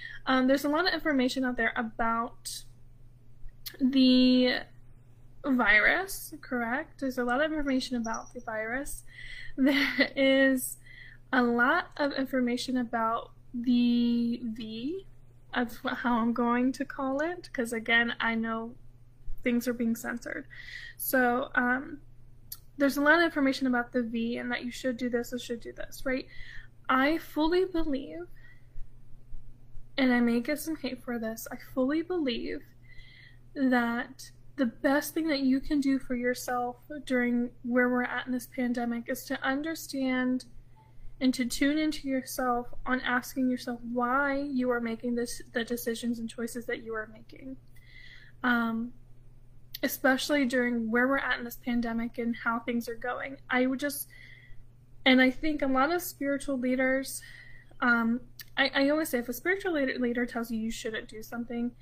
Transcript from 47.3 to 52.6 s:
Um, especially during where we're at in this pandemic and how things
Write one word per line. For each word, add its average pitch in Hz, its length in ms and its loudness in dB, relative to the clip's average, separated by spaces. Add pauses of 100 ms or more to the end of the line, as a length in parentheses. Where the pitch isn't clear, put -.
Um, 233 480 0 (920)
especially 277 640 2
during 240 460 0
where 240 160 4
we're 269 100 2
at 262 220 -2
in 247 60 -8
this 240 180 -12
pandemic 233 560 -2
and 233 160 -2
how 233 240 0
things 240 280 -2